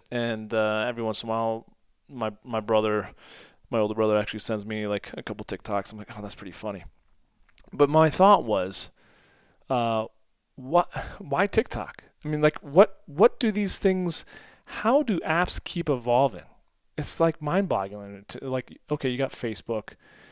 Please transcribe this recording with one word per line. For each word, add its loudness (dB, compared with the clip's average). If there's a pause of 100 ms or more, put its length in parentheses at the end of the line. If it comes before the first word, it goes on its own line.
(100)
And, -4
uh, 2
every -6
once -2
in -8
a 0
while, -2 (420)
my, -4 (120)
my -4
brother, 2 (600)
my 0
older 2
brother 4
actually -2
sends -4
me, -6
like, -4
a -8
couple -8
TikToks. -4
I'm -12
like, -14
"Oh, -12
that's -10
pretty -14
funny." -8 (880)
But 6
my 6
thought 6
was, -2 (760)
uh, 0 (500)
what, 2 (280)
why 0
TikTok? -4 (200)
I -6
mean, -2
like, 4
what, 2
what 2
do 0
these -2
things, 0 (400)
how 2
do 0
apps -2
keep -6
evolving? 2 (560)
It's, -2
like, 2
mind-boggling. -2
To, -10
like, -6 (100)
okay, 0
you -2
got 0
Facebook, -4 (400)